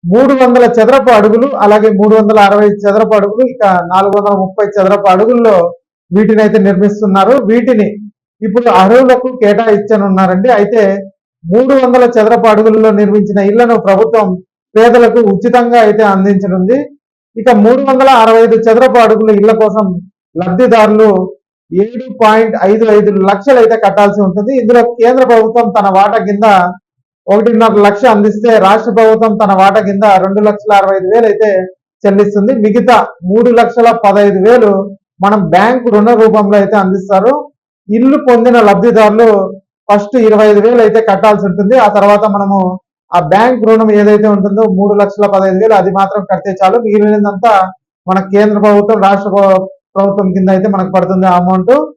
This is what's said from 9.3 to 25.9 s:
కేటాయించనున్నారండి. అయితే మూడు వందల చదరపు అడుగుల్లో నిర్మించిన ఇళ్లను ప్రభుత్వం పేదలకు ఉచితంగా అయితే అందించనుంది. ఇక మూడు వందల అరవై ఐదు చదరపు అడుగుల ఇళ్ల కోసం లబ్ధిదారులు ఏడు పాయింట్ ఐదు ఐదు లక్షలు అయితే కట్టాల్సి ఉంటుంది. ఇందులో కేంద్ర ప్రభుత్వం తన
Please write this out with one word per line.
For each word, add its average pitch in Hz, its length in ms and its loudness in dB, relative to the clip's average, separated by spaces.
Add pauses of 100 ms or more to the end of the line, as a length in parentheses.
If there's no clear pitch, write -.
కేటాయించనున్నారండి. 202 1160 0
అయితే 208 260 0 (680)
మూడు 254 280 0
వందల 247 220 2 (120)
చదరపు 226 380 2
అడుగుల్లో 220 460 2
నిర్మించిన 208 400 0 (120)
ఇళ్లను 233 260 0 (100)
ప్రభుత్వం 214 400 0 (480)
పేదలకు 233 460 2 (100)
ఉచితంగా 233 560 0
అయితే 214 260 0
అందించనుంది. 190 640 -2 (640)
ఇక 226 80 0 (160)
మూడు 262 240 2
వందల 269 200 2 (160)
అరవై 226 220 4
ఐదు 220 200 2
చదరపు 247 380 2
అడుగుల 214 260 0 (100)
ఇళ్ల 214 120 2 (100)
కోసం 208 240 -2 (560)
లబ్ధిదారులు 214 680 2 (720)
ఏడు 240 220 -8 (160)
పాయింట్ 220 340 0 (160)
ఐదు 220 140 0 (100)
ఐదు 208 160 0 (180)
లక్షలు 247 320 0
అయితే 220 140 2 (100)
కట్టాల్సి 202 400 0
ఉంటుంది. 202 260 -4 (100)
ఇందులో 233 200 2 (180)
కేంద్ర 254 300 2
ప్రభుత్వం 226 360 2 (120)
తన 202 100 0 (100)